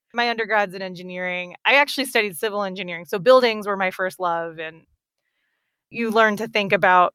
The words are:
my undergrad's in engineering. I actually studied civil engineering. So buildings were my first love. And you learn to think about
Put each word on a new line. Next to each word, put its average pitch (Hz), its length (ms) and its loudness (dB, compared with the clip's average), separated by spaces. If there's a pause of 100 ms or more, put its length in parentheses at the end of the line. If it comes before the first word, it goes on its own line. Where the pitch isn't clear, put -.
(120)
my 233 220 -2
undergrad's 208 400 0
in 190 80 -10
engineering. 180 760 -8 (100)
I 233 100 4
actually 277 300 2
studied 208 300 -2
civil 208 280 -4
engineering. 180 420 -8
So 208 140 -6
buildings 226 480 4
were 202 100 -2
my 185 140 -2
first 185 280 -6
love. 170 380 -4
And 165 300 -14 (1040)
you 233 180 -4
learn 214 280 4
to 226 100 -6
think 208 260 -2
about 185 420 4